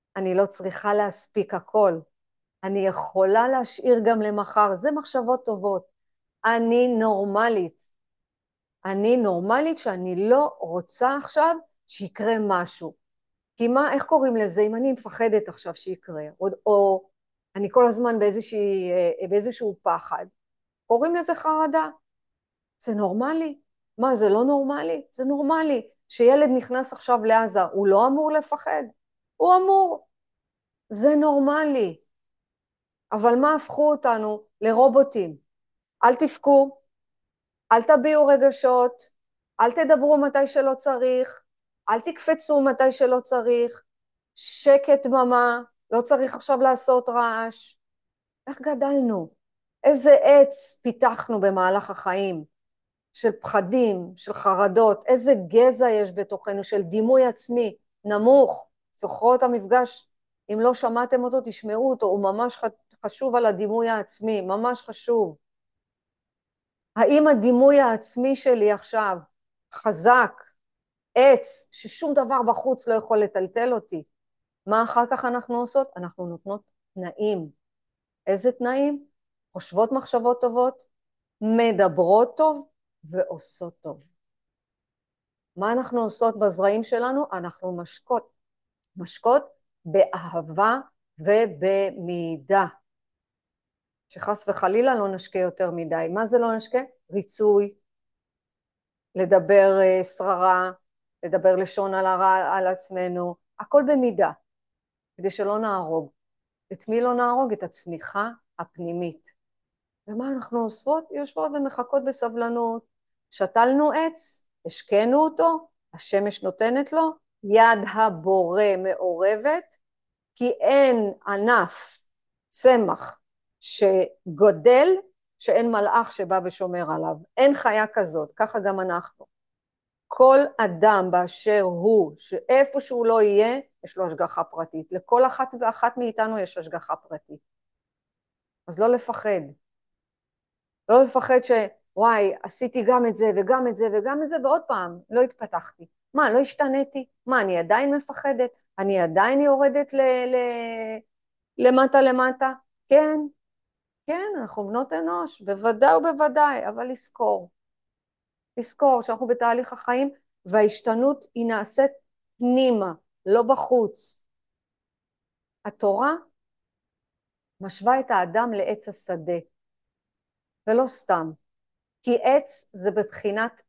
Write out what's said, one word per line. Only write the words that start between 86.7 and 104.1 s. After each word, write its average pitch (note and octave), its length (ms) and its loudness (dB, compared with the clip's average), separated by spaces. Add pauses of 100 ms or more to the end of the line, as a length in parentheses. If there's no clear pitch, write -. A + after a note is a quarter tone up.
שלנו? B3+ 500 -4
אנחנו F3+ 440 -10
משקות, - 560 -8 (640)
משקות A#3 460 -2 (420)
באהבה E3+ 960 -2 (400)
ובמידה. F3+ 1500 -2 (1400)
שחס G#3 400 -8
וחלילה G#3+ 460 0
לא G3+ 140 -2
נשקה F#3+ 300 -8
יותר F3+ 320 -2
מדי. E3 440 -4
מה A3 120 -2
זה A#3 120 2
לא A3+ 180 0
נשקה? A3 220 -4 (340)
ריצוי, G3+ 640 0 (1400)
לדבר, F#3+ 680 4
אה, F#3 220 2
סררה, F#3 640 0 (520)
לדבר F3+ 340 2
לשון F#3+ 380 -4
על F#3+ 120 -2
הרע, F#3 500 2
על F#3+ 100 -2
עצמנו, F3+ 680 -6 (260)
הכל C#4+ 280 2
במידה, A#3 420 0 (880)